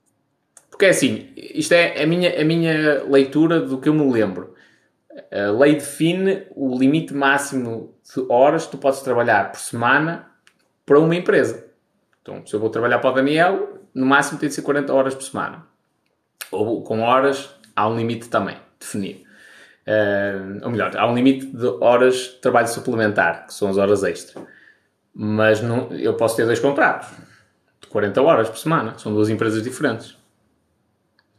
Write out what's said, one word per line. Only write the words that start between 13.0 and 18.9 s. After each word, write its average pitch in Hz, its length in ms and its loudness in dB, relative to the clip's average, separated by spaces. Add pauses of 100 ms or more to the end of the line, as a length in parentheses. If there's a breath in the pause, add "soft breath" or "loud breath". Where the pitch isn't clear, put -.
o 123 40 -4
Daniel, 160 680 0 (140)
no 131 120 -2
máximo 143 320 2
tem 151 100 -4
de 135 60 -6
ser 143 80 -8
quarenta 143 300 -2
horas 135 220 0
por 135 80 -14
semana. - 440 -10 (840)
Ou 107 320 -4
com 110 180 -4
horas, 131 500 2 (240)
há 104 140 0
um 117 80 -2
limite 117 320 -6
também 98 280 -2 (220)
definido. - 420 -8 (680 soft breath)